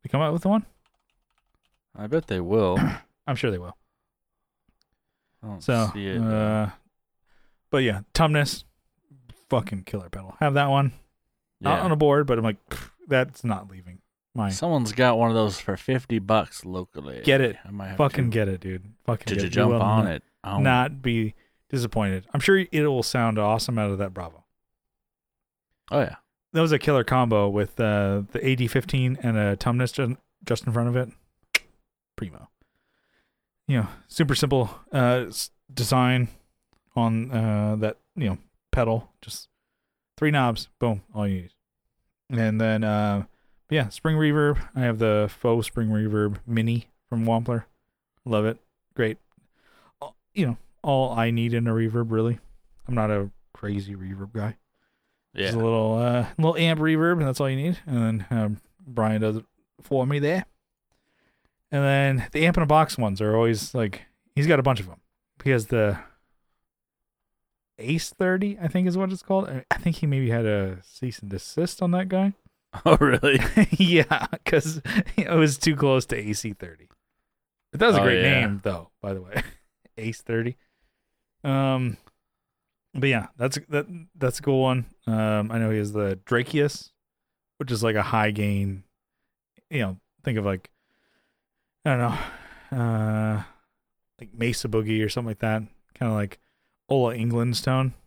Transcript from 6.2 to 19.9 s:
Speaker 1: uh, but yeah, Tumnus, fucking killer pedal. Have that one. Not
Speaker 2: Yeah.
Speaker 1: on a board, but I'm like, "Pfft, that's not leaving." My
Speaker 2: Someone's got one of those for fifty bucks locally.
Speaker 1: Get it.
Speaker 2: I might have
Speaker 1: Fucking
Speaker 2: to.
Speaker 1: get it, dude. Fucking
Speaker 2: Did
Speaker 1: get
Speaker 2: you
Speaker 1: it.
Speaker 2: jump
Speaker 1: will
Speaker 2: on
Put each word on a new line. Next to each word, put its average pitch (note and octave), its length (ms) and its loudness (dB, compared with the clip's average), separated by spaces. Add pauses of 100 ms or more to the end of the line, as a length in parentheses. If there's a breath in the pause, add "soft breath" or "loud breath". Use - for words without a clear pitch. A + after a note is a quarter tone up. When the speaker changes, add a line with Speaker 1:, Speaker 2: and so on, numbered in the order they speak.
Speaker 1:
uh, G#2+ 460 0 (1000)
but C#3 100 2
yeah, G#2 220 0 (120)
Tumnus, D3+ 500 2 (840)
fucking G2+ 340 -2
killer F#2 260 -10
pedal. F#2+ 300 -14
Have C#3+ 140 2
that C#3+ 160 2
one. C#3 240 2 (680)
Not D#3 200 0
Speaker 2:
Yeah. F#3 60 -2
Speaker 1:
on F3 60 2
a D#3 40 2
board, D3 320 4
but A#2+ 100 2
I'm A2+ 60 0
like, G#2+ 260 -2
"Pfft, - 200 -10 (180)
that's B2+ 360 0
not G2 260 -4
leaving." F2+ 300 -20 (360)
My G#2 140 -2
Speaker 2:
Someone's A#2+ 440 0
got B2 240 4
one A#2 120 4
of A2+ 60 2
those G#2+ 240 2
for G2 180 -4
fifty B2 420 -2
bucks G2+ 460 -2
locally. D2+ 580 -10
Speaker 1:
Get C3+ 180 4
it. A2+ 240 0
Speaker 2:
I G2 60 -16
might G2 180 -10
have F#2+ 80 -8
Speaker 1:
Fucking C#3 280 2
Speaker 2:
to. A#2 80 0
Speaker 1:
get G#2+ 140 2
it, F#2 140 -4
dude. F#2+ 320 -10 (120)
Fucking A2+ 200 -4
Speaker 2:
Did G2+ 100 -2
Speaker 1:
get G2+ 80 0
Speaker 2:
you F2+ 40 -2
Speaker 1:
it. E2 40 -4
Speaker 2:
jump G#2 220 4
Speaker 1:
will A2+ 80 2
Speaker 2:
on G#2+ 240 4